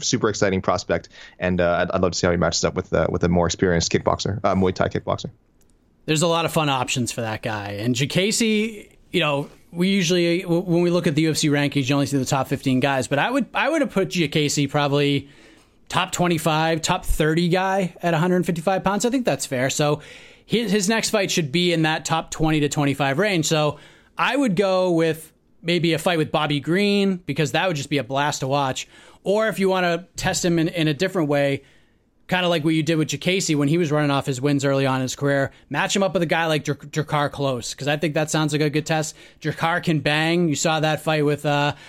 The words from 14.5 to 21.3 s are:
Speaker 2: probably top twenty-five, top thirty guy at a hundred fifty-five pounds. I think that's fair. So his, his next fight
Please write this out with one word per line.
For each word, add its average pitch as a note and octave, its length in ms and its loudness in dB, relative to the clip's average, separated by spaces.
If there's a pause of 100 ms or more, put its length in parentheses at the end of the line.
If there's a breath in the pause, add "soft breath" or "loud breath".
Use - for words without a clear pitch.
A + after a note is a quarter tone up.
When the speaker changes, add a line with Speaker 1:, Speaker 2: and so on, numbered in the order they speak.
Speaker 2:
probably C#3+ 580 2 (600 loud breath)
top F3+ 220 0
twenty-five, E3 680 2
top F3+ 240 -2
thirty D#3+ 440 2
guy F#3 540 0
at E3+ 120 2
a D#3 40 2
hundred F3+ 280 2
fifty-five F#3 360 0
pounds. G3+ 220 0
I A#3+ 60 2
think B3+ 160 0
that's D3 180 0
fair. C3 240 -2
So D3 320 0 (460 loud breath)
his, G#3+ 260 0
his G3 160 2
next A3+ 220 0
fight G3 200 0